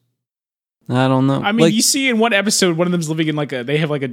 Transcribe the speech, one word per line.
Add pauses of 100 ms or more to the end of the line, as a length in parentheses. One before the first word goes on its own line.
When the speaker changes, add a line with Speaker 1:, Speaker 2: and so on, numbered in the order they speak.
(880)
Speaker 1:
I
don't
know.
Speaker 2:
I
mean,
Speaker 1:
Like
Speaker 2:
you
see
in
one
episode,
one
of
them's
living
in,
like,
a,
they
have,
like,
a